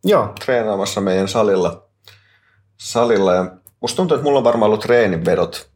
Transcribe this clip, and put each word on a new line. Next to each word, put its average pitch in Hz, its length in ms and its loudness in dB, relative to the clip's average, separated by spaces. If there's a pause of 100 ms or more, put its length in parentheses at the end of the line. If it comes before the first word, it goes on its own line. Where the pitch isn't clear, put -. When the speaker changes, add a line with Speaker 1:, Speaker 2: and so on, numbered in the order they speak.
Speaker 1:
Joo. 151 300 2 (120)
Speaker 2:
treenaamassa 107 560 -2
meidän 95 260 0
salilla, 95 600 0 (920)
salilla. 107 560 0
Ja 92 180 -2 (300)
musta 120 140 -8
tuntuu, 170 200 0
että 131 80 -2
mulla 143 140 2
on 123 60 0
varmaan 117 240 2
ollut 107 140 0
treeninvedot 90 960 0